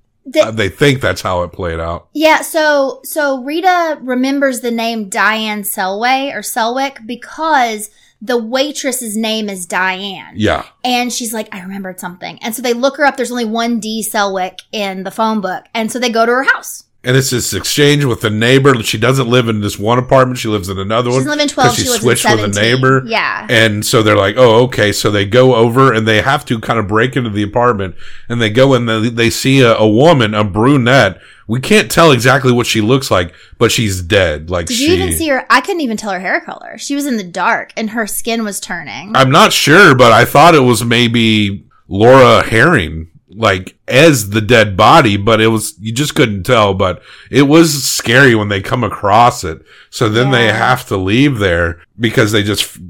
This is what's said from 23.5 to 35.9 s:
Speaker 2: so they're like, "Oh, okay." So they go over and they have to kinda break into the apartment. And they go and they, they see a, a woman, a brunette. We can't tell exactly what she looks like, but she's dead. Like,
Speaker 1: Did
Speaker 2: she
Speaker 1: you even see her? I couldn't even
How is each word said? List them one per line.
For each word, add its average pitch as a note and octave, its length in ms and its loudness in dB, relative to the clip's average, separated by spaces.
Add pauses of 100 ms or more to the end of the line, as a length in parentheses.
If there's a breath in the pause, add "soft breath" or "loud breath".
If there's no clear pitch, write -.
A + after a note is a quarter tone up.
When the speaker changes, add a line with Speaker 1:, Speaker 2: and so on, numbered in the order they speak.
Speaker 2:
so A#2+ 160 2
they're G#2 160 2
like, G2+ 180 0
"Oh, B2 280 6
okay." G#2+ 280 0
So - 180 -2
they G2+ 140 0
go B2 300 4
over A#2+ 400 4
and A2 120 0
they A2 140 2
have C#3 240 -2
to A2+ 160 -4
kinda A2+ 220 -4
break A2 340 -2
into A#2+ 140 -4
the G#2 120 -2
apartment. G#2 520 -2 (340 loud breath)
And A#2+ 100 -4
they A2 120 0
go C3 240 4
and A#2+ 120 0
they, A2 220 0
they A#2 220 0
see C3+ 320 0
a, A#2 140 4
a A2 120 4
woman, A#2 460 4
a G#2+ 100 0
brunette. A#2 760 2 (300 soft breath)
We A2+ 100 -2
can't F#3 320 0
tell E3 220 4
exactly B2+ 400 2
what A#2+ 160 0
she A2+ 140 -2
looks C3 280 0
like, F#2 240 -2 (240 soft breath)
but A#2 140 2
she's G2 300 -2
dead. E2+ 480 0
Like, F2 160 -4
Speaker 1:
Did B3 100 -6
Speaker 2:
she C4+ 120 -2
Speaker 1:
you F4+ 140 2
even F4+ 140 -2
see D#4+ 120 -4
her? C4 220 -2
I B3 120 4
couldn't F#4 180 -6
even A3+ 160 -4